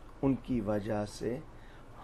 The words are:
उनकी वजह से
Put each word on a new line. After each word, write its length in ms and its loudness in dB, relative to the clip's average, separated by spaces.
उनकी 380 4
वजह 440 2
से 380 -2